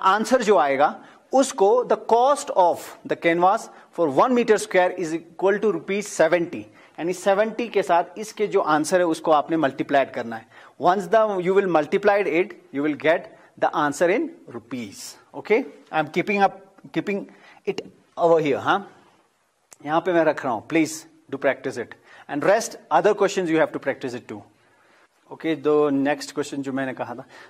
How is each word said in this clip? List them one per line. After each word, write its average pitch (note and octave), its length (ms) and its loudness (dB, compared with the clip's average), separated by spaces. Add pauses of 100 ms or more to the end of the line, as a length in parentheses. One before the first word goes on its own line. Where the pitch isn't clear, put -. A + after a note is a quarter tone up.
answer A3 340 2
जो G3+ 160 4
आएगा, C#3+ 380 2 (380)
उसको A#3 520 2
the G#3 120 2 (160)
cost C4+ 440 2
of F3 200 4 (300)
the D3+ 180 -4
canvas F3 440 2 (280)
for E3+ 120 2
one G3+ 260 2
meter A#3 220 4
square F3+ 420 2
is D#3+ 140 -4
equal F#3+ 460 -2
to G#3+ 140 0
rupees G3 340 -6
seventy, D#3+ 560 0 (360)
यानी E3+ 140 -4
सेवेंटी G#3+ 540 0
के G3+ 160 0
साथ F3 340 0
इसके G#3 300 -6
जो F3+ 140 0
आंसर D#3 380 0
है, F3+ 60 2
उसको D#3+ 260 -2
आपने D#3 260 2
मल्टीप्लाइड C#3 540 0
करना A#2 240 -8
है। A2+ 120 -16 (340)
Once F3+ 260 0
the A3 140 4 (240)
you F#3+ 100 2
will G3 200 2
multiplied G3 520 2
it, F3 260 0 (220)
you C#3+ 80 -2
will D3+ 220 -2
get D#3+ 240 0 (300)
the D#3 160 0
answer D#3 340 0
in C4+ 200 0 (260)
rupees। A2+ 600 -14 (200)
Okay, G#3+ 280 0 (300)
I D#3 100 0
am D3+ 140 -10
keeping G3 260 0
up, F#3 160 0 (380)
keeping G3 260 -4 (440)
it - 140 -6 (360)
over E3 240 4
here, C3+ 180 0
हाँ, E3+ 320 -2 (960)
यहाँ D#3+ 160 0
पे F3+ 120 -2
मैं E3 120 4
रख D3+ 200 0
रहा B2 80 -2
हूँ। G#2 140 -8
Please D#3+ 260 0 (380)
do C3+ 140 -6
practice B2+ 320 -2
it A2 180 -10 (340)
and C#3+ 140 -6
rest G#3+ 340 0 (140)
other F3 220 4
questions F#3+ 360 0
you D#3+ 120 2
have C#3+ 100 0
to C#3+ 80 -8
practice B2 400 -6
it - 80 -18
too। G#2+ 140 -14 (920)
ओके, D#3+ 240 -4
दो D3 340 2
नेक्स्ट C#3 460 -2
क्वेश्चन C#3 260 -6
जो C3+ 120 -8
मैंने C3 200 -6
कहा A#2+ 220 -10
था। C3 100 -16 (240)